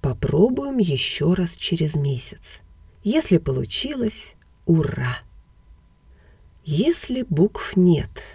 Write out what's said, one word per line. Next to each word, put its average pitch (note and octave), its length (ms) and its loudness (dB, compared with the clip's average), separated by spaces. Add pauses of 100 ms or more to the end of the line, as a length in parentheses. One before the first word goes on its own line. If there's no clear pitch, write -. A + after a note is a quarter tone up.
Попробуем B3+ 760 0
ещё D#3+ 560 0
раз F3 220 -2
через D#3 400 -2
месяц. - 640 -6 (420)
Если A3 360 2
получилось, A3 960 -4 (300)
ура! C3 520 0 (1500)
Если B3+ 640 0
букв - 480 0
нет F3+ 460 4 (120)